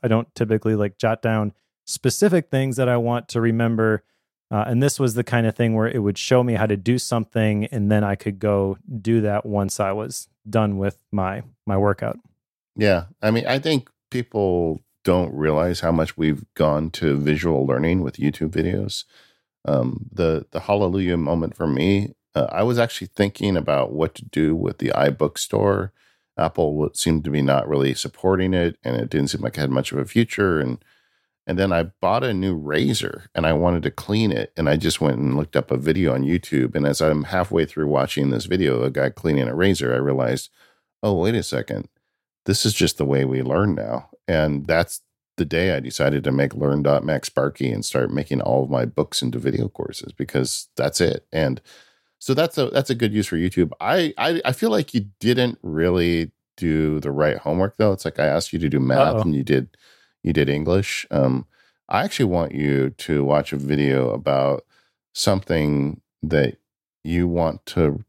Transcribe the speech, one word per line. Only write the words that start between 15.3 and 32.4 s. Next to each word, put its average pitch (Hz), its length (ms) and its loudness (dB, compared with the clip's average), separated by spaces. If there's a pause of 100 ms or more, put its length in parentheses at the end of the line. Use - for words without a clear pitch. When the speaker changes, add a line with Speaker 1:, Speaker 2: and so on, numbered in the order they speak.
Speaker 2:
realize 78 480 0
how 82 100 0
much 80 260 0
we've 78 260 0 (120)
gone 78 360 0
to 73 260 0
visual 73 480 0
learning 78 360 2
with 71 160 -6
YouTube 73 320 -2
videos. 90 540 -2 (640)
Um, 65 440 -2
the, 82 400 0
the 85 100 -6
hallelujah 92 560 0
moment 82 380 -2
for 82 120 -4
me, 95 460 0 (220)
uh, 69 160 0
I 98 120 0
was 120 140 2
actually 117 380 -2
thinking 98 420 0
about 69 360 0
what 78 220 -2
to - 100 -16
do 78 300 2
with 85 240 -4
the - 100 -2
iBook 73 480 0
store. 98 540 0 (460)
Apple 80 360 0
w-, 76 200 -2
seemed 80 300 0
to 73 80 -6
be 73 100 0
not 69 260 2
really 69 260 0
supporting 92 600 0
it, 85 300 0
and 62 120 -4
it 58 140 -4
didn't 71 200 0
seem - 120 -4
like - 160 -6
it 76 40 -4
had 67 100 -2
much 65 200 -2
of 69 60 -4
a 73 80 -4
future. 101 540 0
And, 62 240 -4 (640)
and 90 100 -2
then 98 140 2
I 85 120 2 (180)
bought 104 220 0
a 120 100 -2
new 92 220 -2